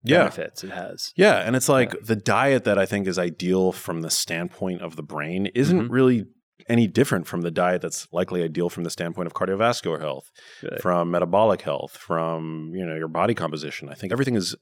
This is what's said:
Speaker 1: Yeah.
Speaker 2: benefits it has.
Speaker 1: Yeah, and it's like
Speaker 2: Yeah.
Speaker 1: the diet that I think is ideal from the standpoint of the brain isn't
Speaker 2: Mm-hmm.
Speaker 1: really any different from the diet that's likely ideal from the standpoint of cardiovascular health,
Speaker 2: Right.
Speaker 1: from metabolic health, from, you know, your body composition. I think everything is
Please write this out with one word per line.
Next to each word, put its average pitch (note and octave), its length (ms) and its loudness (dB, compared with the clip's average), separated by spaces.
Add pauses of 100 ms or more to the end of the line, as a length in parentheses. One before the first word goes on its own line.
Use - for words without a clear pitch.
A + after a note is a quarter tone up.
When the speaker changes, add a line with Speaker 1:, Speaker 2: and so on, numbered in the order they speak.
Speaker 1:
Yeah. C#3+ 160 6
Speaker 2:
benefits - 440 -2
it F#2+ 60 -12
has. - 460 -10
Speaker 1:
Yeah, F3 220 6
and G#2+ 180 0
it's B2+ 120 0
like C3 240 4
Speaker 2:
Yeah. - 120 -10
Speaker 1:
the A2+ 120 2
diet B2 480 2
that G2+ 140 4
I F#2+ 80 4
think G2+ 200 -2
is F2+ 120 -2
ideal F2+ 540 2
from E2+ 300 -8
the D#2+ 80 -8
standpoint F2+ 720 -4
of D#2+ 140 -10
the D#2+ 60 -8
brain E2 520 -4
isn't D3 300 2
Speaker 2:
Mm-hmm. A#2+ 80 -6
Speaker 1:
really B2 340 4 (420)
any A#2 200 4
different F2+ 400 0
from F2+ 140 -4
the E2+ 80 -2
diet F2+ 300 0
that's - 320 -8
likely F2+ 300 2
ideal E2 260 0
from F2 140 -6
the E2 80 -4
standpoint F2 380 -4
of D#2 60 -10
cardiovascular F#2+ 680 0
health, C#2+ 320 -8 (320)
Speaker 2:
Right. - 180 -8
Speaker 1:
from F2 300 2
metabolic F2+ 500 4
health, - 340 -6
from, E2 760 -4
you F#2 100 -6
know, D#2+ 120 -6
your D#2+ 100 -4
body F2+ 280 0
composition. D2+ 540 -6
I C#2+ 60 -14
think F#2+ 180 -8
everything C3 220 0
is F#2 280 -2